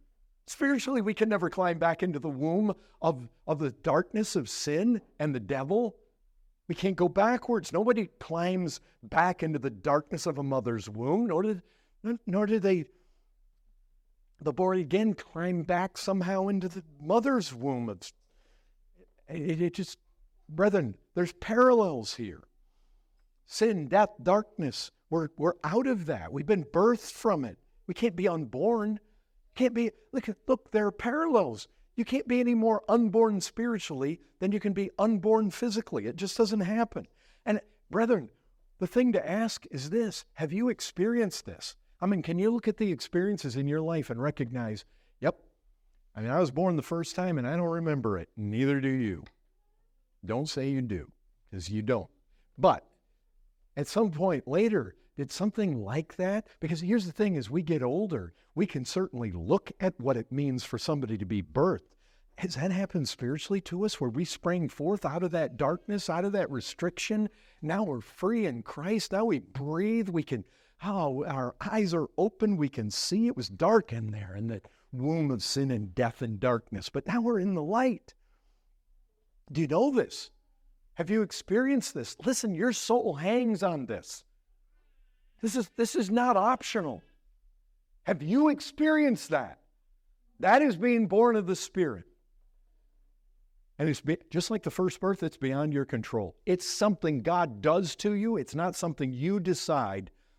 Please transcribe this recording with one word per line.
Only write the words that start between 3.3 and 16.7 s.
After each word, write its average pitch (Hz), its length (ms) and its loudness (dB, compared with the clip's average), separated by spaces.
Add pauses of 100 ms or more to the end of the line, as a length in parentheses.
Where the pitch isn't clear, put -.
of 156 140 -2
the 143 120 -2
darkness 180 640 0
of 131 100 -2
sin 196 540 0 (180)
and 147 160 0
the 120 60 -4
devil. 147 560 -2 (720)
We 165 60 -4
can't 190 200 0
go 175 140 4
backwards. 226 640 2
Nobody 214 340 2 (140)
climbs 175 580 -2 (240)
back 170 400 2
into 156 160 0
the 131 100 -4
darkness 143 560 -2
of 151 120 -2
a 143 60 -4
mother's 120 460 -2
womb, 139 380 0
nor 175 160 0
did, 208 180 -2 (640)
nor 196 200 0
did 214 160 2
they, 185 240 2 (1500)
the 147 140 -2
born 185 260 0
again, 190 340 2
climb 170 500 -4
back 180 340 -2
somehow 190 500 0
into 185 220 -2
the 175 160 -12 (160)